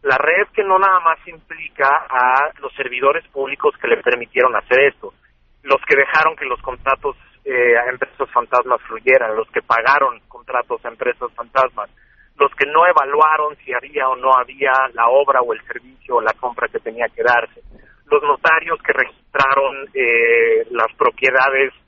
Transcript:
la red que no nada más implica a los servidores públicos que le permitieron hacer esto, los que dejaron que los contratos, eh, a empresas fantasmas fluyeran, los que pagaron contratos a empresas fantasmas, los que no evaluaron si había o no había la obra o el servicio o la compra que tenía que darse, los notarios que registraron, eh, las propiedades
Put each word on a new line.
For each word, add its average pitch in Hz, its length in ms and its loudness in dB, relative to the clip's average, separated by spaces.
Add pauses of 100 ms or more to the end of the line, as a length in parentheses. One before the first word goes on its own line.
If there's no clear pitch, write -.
la 131 160 0
red 170 340 0
que 208 120 -2
no 190 160 2
nada 190 180 2
más 165 200 0 (100)
implica 160 600 -6 (220)
a 127 400 2 (100)
los 139 140 -10
servidores 127 540 -2
públicos 139 520 -4
que 127 60 -6
le 117 160 0
permitieron 120 540 0
hacer 127 240 0
esto, 139 340 -2 (480)
los 139 240 0
que 151 80 2
dejaron 156 400 0
que 151 100 -12
los 123 160 -6
contratos, 135 560 -6 (280)
eh, 123 320 2
a 120 140 -2
empresas - 400 -8
fantasmas 123 520 -2
fluyeran, 117 520 0
los 110 160 -4
que 117 120 -4
pagaron 120 680 0
contratos 120 560 -8
a 120 40 -10
empresas 120 460 -8
fantasmas, 117 560 -4 (480)
los 143 160 0
que 139 120 -2
no 160 200 2
evaluaron 151 760 2
si 131 80 -10
había 135 360 -4
o 131 60 0
no 127 200 0
había 135 360 0 (220)
la 120 160 0
obra 135 320 4
o 120 120 -2
el 110 100 -6
servicio 123 540 -10
o 113 40 2
la 110 140 -2
compra 120 340 -6
que - 100 -8
tenía 113 300 -6
que 113 160 -8
darse, 120 380 0 (440)
los 147 160 2
notarios 160 600 0
que - 100 -4
registraron, 135 1000 -2
eh, 117 800 2
las 113 260 -2
propiedades 131 760 0 (160)